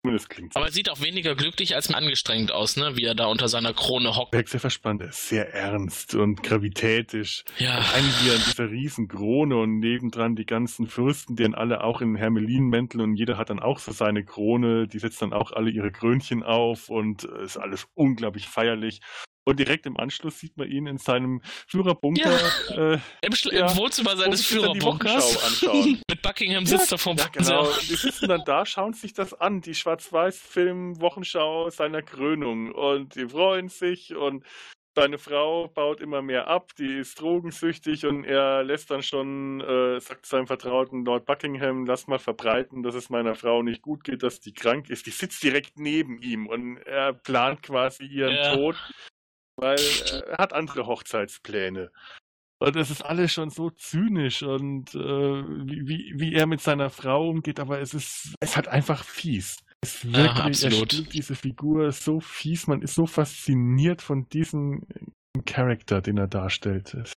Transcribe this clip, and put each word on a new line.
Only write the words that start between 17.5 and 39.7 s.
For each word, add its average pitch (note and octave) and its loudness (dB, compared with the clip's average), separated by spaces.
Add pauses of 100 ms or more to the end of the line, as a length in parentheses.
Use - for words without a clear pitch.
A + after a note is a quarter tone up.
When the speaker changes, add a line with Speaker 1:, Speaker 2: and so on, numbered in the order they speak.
Speaker 1:
alles F#2+ -8
unglaublich A2+ 0
feierlich. A2+ 0 (440)
Und C#3 4
direkt C#3+ 2
im C3 -6
Anschluss - -6
sieht - -16
man C#3+ -6
ihn C#3+ -4
in C#3 -8
seinem B2+ 0 (240)
Führerbunker, F#3 4 (380)
Speaker 2:
Ja. D#3 2
Speaker 1:
äh, D#3 4 (240)
Speaker 2:
Im E3+ 4
Schl-, - 2
Speaker 1:
ja, F#3 6
Speaker 2:
im F3 4
Wohnzimmer G#3 2
Speaker 1:
wo G3 2
Speaker 2:
seines F#3+ 4 (100)
Speaker 1:
sich - 2 (100)
dann G#3 4
die G3+ -2
Speaker 2:
Führerbunkers. - 4
Speaker 1:
Wochenschau A2+ 2
anschauen. - 4
Speaker 2:
<laughs> - -8
Mit - -4
Buckingham F#3+ 0
Speaker 1:
Ja, F#3 6
Speaker 2:
sitzt - 4
er F3 0
vorm F3 0
Speaker 1:
ja, C#3+ 2
Speaker 2:
Fernseher. C#3 2
Speaker 1:
genau. D3 4 (180)
Die E3+ 0
sitzen - -2
dann E3+ 2
da, D3 2
schauen G3+ -2
sich A3 -12
das F#3+ -4
an, F#3+ 0
die E3 -10
Schwarz-Weiß-Film-Wochenschau E3+ 0
seiner D#3 -2
Krönung. C3 -2
Und C#3 0
die B2+ -6
freuen F#3 0
sich F3+ -6
und C#3 -2 (500)
seine C#3+ 4
Frau D#3 0
baut D3+ -2
immer D3 -4
mehr B2+ -2
ab, F3+ 0
die C3+ -4
ist - -10
drogensüchtig E3 -2
und C#3+ 0
er C3+ 2
lässt D3 -2
dann C#3 -2
schon, C#3 -4
äh, B2+ 2